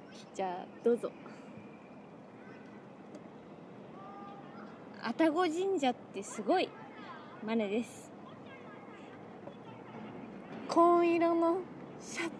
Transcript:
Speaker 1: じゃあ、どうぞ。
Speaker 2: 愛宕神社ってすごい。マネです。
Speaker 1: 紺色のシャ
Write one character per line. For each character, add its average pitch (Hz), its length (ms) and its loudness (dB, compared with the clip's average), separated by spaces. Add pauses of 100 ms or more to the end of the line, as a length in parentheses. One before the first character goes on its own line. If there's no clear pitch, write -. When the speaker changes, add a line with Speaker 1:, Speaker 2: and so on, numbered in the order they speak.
(340)
Speaker 1:
じ - 80 -2
ゃ 185 240 -2
あ、 - 0 - (180)
ど 233 100 8
う 240 40 6
ぞ。 - 140 -4 (4000)
Speaker 2:
愛 226 100 0
宕 320 180 8 (160)
神 370 320 2
社 262 120 6
っ - 20 0
て - 300 -8
す - 180 -6
ご 262 180 6
い。 311 80 4 (760)
マ 220 100 2
ネ 220 120 4
で 214 160 2
す。 - 280 -10 (2500)
Speaker 1:
紺 339 400 10
色 339 280 8
の 339 220 6 (440)
シ - 200 -6
ャ 339 180 -2